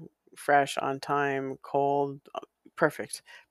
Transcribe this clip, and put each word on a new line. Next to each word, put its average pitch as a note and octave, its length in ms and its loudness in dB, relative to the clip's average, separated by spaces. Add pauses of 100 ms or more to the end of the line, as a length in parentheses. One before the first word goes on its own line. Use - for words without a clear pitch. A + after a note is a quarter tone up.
(380)
fresh, C#3+ 400 4
on C#3 220 -2
time, C#3 640 -2
cold, C#3 560 0 (160)
uh, - 40 -8 (360)
perfect. - 460 0 (300)